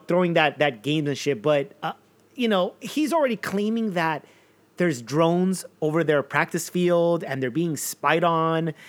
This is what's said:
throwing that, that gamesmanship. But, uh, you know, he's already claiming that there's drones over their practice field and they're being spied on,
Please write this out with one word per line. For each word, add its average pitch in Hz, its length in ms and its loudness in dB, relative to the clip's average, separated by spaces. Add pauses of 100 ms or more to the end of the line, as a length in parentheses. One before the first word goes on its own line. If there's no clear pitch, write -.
throwing 175 260 2
that, 156 240 2
that 135 240 0
gamesmanship. 143 600 -2
But, 143 300 0 (100)
uh, 160 100 -6 (420)
you 240 140 -2
know, 196 320 0
he's 277 320 -2
already 277 240 2
claiming 214 560 -4
that 160 320 -2 (520)
there's 156 260 -2
drones 165 600 0 (160)
over 156 240 0
their 147 180 2
practice 165 460 -2
field 170 560 2
and 135 180 -6
they're 127 80 -2
being 156 260 -2
spied 156 460 0
on, 165 500 2 (160)